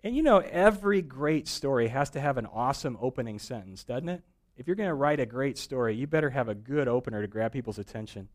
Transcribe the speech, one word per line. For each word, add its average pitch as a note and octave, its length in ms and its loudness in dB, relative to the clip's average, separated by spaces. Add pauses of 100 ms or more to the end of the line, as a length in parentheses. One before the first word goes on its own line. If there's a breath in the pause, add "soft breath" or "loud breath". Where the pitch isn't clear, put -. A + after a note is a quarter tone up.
And A#3 120 -4
you D#4 80 2
know, B3 140 8
every G3 640 4
great D3 460 0
story B2 420 2
has C#3 220 0
to C3+ 100 -6
have C#3+ 160 0
an A2+ 80 -4
awesome B2 560 -2
opening A#2+ 380 -4
sentence, F#2+ 440 -12
doesn't B2+ 240 -6
it? F3 160 -6 (320)
If - 120 -10
you're F3+ 80 0
gonna G3 200 0
write C#3+ 240 2
a B2+ 60 2
great B2+ 320 -2
story, A#2+ 380 0
you C3 120 -4
better D3+ 220 2
have B2+ 180 0
a G#2+ 80 -2
good C3 320 0
opener A#2+ 340 0
to G#2 60 -2
grab A2 240 0
people's A2+ 280 -6
attention. G#2 560 -10